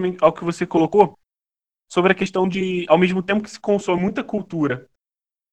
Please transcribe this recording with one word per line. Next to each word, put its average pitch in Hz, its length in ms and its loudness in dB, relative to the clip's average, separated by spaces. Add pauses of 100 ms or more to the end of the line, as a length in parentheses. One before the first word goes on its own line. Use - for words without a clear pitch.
(200)
ao 160 120 4
que - 120 -12
você 170 200 -4
colocou 175 540 2 (760)
sobre 180 200 4
a - 20 -6
questão 190 340 -2
de, 185 400 -4
ao 156 80 6
mesmo 185 240 2
tempo 202 220 -2
que 208 80 -14
se - 80 -18
consome 190 420 -2
muita 196 220 -4
cultura 156 680 -6 (640)